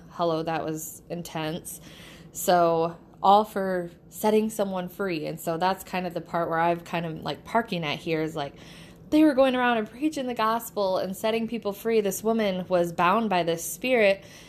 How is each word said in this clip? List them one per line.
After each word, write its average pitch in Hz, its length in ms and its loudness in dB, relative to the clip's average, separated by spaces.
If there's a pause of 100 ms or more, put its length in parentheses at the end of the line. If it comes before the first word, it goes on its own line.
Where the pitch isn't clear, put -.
(120)
hello, 165 320 -2
that 160 200 -4
was 156 460 -8
intense. 165 720 -8 (500)
So, 170 640 2 (260)
all 202 220 8
for 185 480 -4 (160)
setting 214 420 2
someone 190 380 -4
free. 175 380 -4
And 151 120 -6
so 170 200 -4
that's 185 260 0
kind 180 240 -6
of 165 60 -8
the 170 80 -6
part 165 280 -4
where 165 100 0
I've 170 260 2
kind 170 200 -4
of, 160 180 -8
like, 156 200 -8
parking 226 400 -2
at 147 160 -2
here 160 220 -2
is, 160 160 -4
like, 143 160 -6 (560)
they 302 140 6
were 302 100 6
going 254 220 4
around 247 220 2
and 214 120 -4
preaching 277 380 -4
the 247 60 -4
gospel 220 640 0
and 190 180 -4
setting 220 320 -2
people 220 240 -4
free. 226 300 0
This 196 200 -2
woman 208 460 0
was 175 240 2
bound 190 380 2
by 180 140 2
this 165 200 -2
spirit, 214 600 2 (260)